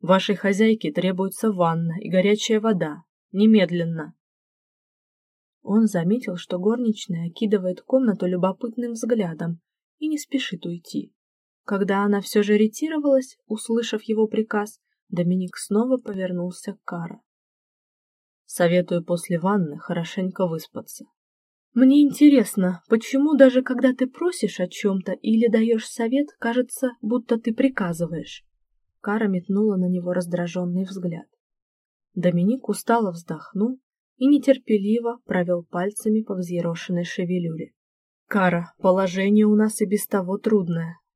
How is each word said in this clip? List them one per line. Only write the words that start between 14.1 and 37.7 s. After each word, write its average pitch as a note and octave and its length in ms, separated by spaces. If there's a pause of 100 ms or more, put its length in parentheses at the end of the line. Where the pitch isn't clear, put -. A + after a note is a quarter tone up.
приказ, G#3+ 540 (280)
Доминик F3+ 480
снова B3+ 420
повернулся F#3 760
к - 100
Кара. E3+ 360 (1300)
«Советую F3 580
после F3 340
ванны E3+ 400
хорошенько F#3 680
выспаться». - 580 (680)
«Мне C4 300
интересно, B3+ 840
почему C4+ 480
даже C4 260
когда B3+ 320
ты B3+ 140
просишь E4+ 500
о F3+ 80
чем-то F#3+ 460
или A3 360
даешь A3+ 380
совет, B3+ 400 (140)
кажется, B3+ 500 (100)
будто A#3 380
ты A3+ 160
приказываешь?» E3+ 880 (560)
Кара G#3+ 280
метнула G3 480
на F3+ 120
него F3+ 240
раздраженный F3 720
взгляд. F#3 460 (840)
Доминик F3+ 540
устало G#3+ 440
вздохнул F#3 640 (380)
и B3+ 100
нетерпеливо A#3 1000
провел F3 360
пальцами G#3 600
по G#3 120
взъерошенной F3 720
шевелюре. E3+ 680 (540)